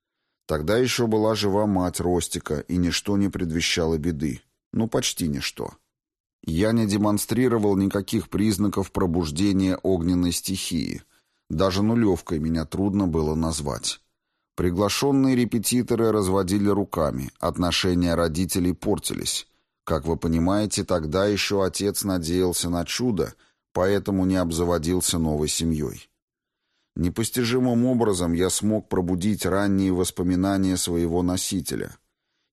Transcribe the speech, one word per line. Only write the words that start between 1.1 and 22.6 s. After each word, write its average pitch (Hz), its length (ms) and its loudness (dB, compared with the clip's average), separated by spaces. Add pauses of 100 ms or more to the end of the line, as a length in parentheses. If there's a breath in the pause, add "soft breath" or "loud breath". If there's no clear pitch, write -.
жива 101 320 2
мать 90 340 0
Ростика, 85 600 -2
и - 160 -4
ничто 90 400 0
не 101 120 2
предвещало 82 680 0
беды. 76 440 -2 (320)
Ну, 113 160 0
почти 110 400 -2
ничто. - 460 -6 (680)
Я 90 300 0
не 113 140 2
демонстрировал 104 880 2
никаких 98 520 0
признаков 98 640 0
пробуждения 92 920 0
огненной 90 500 2
стихии. 82 680 -6 (460)
Даже 92 340 0
нулёвкой 104 580 2
меня 80 240 -2
трудно 98 420 0
было 80 280 0
назвать. 76 680 -4 (560)
Приглашённые 123 800 2
репетиторы 113 760 0
разводили 98 580 2
руками, 78 680 0
отношения 87 760 0
родителей 87 580 0
портились. - 760 -4 (380)
Как 76 220 -2
вы 82 100 0
понимаете, 90 680 0
тогда 87 420 0
ещё 101 340 0
отец 98 440 -2
надеялся 90 640 0